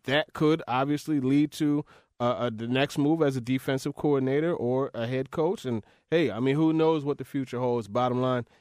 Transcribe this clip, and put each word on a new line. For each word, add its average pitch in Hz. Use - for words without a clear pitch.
that 143
could 160
obviously 143
lead 143
to, 147
uh, 120
uh, 120
the 110
next 131
move 156
as 139
a 131
defensive 131
coordinator 143
or 131
a 117
head 131
coach. 170
And, 117
hey, 156
I 104
mean, 135
who 160
knows 160
what 143
the 135
future 127
holds? 120
Bottom 123
line, 127